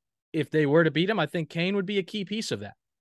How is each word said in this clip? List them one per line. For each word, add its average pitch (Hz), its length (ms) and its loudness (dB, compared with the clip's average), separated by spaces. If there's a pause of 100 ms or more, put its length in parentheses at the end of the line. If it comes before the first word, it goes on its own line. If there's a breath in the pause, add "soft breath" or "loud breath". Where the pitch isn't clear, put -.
(320)
if 156 180 -2
they 156 140 4
were 151 200 6
to 156 60 2
beat 165 200 0
him, 220 100 -2
I 151 60 0
think 160 240 -4
Kane 180 260 -2
would 196 80 -2
be 202 140 -4
a 190 40 2
key 196 220 -8
piece 208 260 -6
of 104 100 -4
that 101 160 -14 (240)